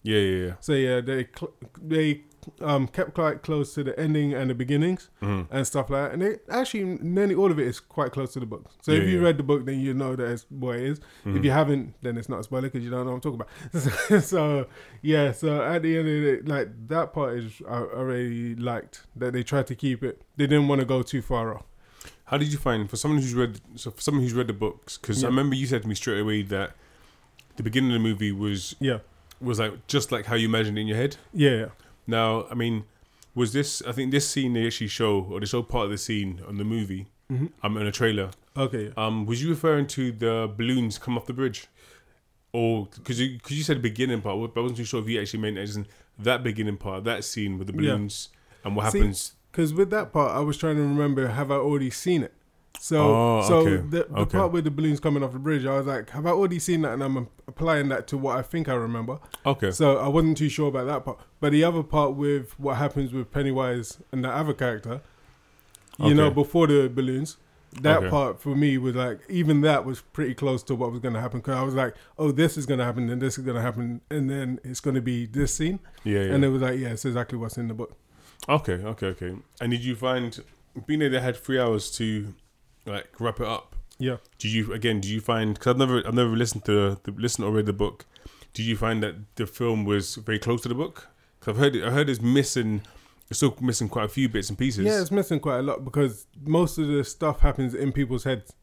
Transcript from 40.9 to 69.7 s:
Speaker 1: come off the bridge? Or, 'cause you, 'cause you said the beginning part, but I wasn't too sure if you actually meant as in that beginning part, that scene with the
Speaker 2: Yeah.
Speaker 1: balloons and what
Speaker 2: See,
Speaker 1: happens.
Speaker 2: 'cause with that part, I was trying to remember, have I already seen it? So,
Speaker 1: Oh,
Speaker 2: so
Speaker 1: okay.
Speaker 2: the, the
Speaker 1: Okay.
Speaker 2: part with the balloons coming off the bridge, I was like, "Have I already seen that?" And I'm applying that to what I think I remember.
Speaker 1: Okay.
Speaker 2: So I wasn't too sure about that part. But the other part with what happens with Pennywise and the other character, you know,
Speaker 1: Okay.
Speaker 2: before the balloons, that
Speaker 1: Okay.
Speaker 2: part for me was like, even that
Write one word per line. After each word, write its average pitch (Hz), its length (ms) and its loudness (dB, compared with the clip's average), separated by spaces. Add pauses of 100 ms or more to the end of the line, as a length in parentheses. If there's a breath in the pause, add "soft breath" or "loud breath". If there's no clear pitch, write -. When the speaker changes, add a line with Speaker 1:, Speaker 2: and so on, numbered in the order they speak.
Speaker 1:
come 123 180 -2
off 113 80 -6
the 123 80 -8
bridge? 127 340 -4 (840 soft breath)
Or, 113 340 2 (160)
'cause 120 160 -4
you, 127 200 -2
'cause - 140 -10
you 151 100 -2
said 147 140 2
the 120 40 -4
beginning 117 400 0
part, 107 320 -4
but 117 60 -2
I 117 40 0
wasn't 123 140 -2
too 120 80 -6
sure 113 160 -4
if 107 80 -6
you 113 120 0
actually 107 200 -6
meant 107 160 -2
as 104 200 -6
in 101 100 -6 (320 soft breath)
that 120 240 0
beginning 107 340 -2
part, 95 280 -8
that 101 180 -2
scene 101 340 -4
with 95 100 -6
the 98 60 -8
Speaker 2:
Yeah. 139 200 0
Speaker 1:
balloons 104 360 -6 (360 soft breath)
and 101 100 -2
what 107 160 0
Speaker 2:
See, 196 80 2
Speaker 1:
happens. - 340 2 (200)
Speaker 2:
'cause 156 200 0
with 185 180 2
that 214 200 -2
part, 143 240 2
I 139 60 0
was 147 160 -2
trying 156 180 0
to 151 80 2
remember, 143 460 2
have 131 200 -2
I 143 60 2
already 139 340 0
seen 170 340 0
it? - 100 -8 (460)
So, - 180 0 (180)
Speaker 1:
Oh, 113 320 4
Speaker 2:
so 143 120 8
Speaker 1:
okay. 98 180 6
Speaker 2:
the, 147 320 0
the 101 120 -2
Speaker 1:
Okay. 104 180 2
Speaker 2:
part 180 140 4
with 170 100 2
the 151 80 0
balloons 147 280 2
coming 143 240 2
off 123 100 -4
the 131 60 -8
bridge, 143 260 0
I 135 120 2
was 139 80 0
like, 131 260 -4
"Have 147 140 -6
I 170 60 2
already 175 260 4
seen 165 240 2
that?" 139 120 0
And 135 100 -2
I'm 131 240 0 (200)
applying 151 420 2
that 135 180 -2
to 143 100 -4
what 127 200 0
I 131 40 0
think 156 280 -4
I 135 40 0
remember. 117 460 -2 (260 loud breath)
Speaker 1:
Okay. 135 260 2
Speaker 2:
So 139 260 6
I 131 100 0
wasn't 160 300 4
too 151 120 2
sure 143 200 0
about 131 180 -2
that 139 180 -4
part. 127 140 -8 (220 loud breath)
But 147 100 4
the 151 120 6
other 170 200 2
part 147 320 2
with 143 440 0
what 139 180 0
happens 139 360 0
with 127 160 -4
Pennywise 131 680 -2 (140)
and 131 120 -2
the 127 60 -2
other 147 240 -2
character, 117 480 -4 (960 soft breath)
you 147 160 6
know, 151 120 8
Speaker 1:
Okay. 139 80 4
Speaker 2:
before 147 300 6
the 143 240 6
balloons, 131 480 -2 (440)
that 151 180 6
Speaker 1:
Okay. 92 100 0
Speaker 2:
part 127 320 2
for 143 140 -2
me 143 240 4
was 127 160 -2
like, 123 240 -2 (100)
even 156 320 4
that 147 240 4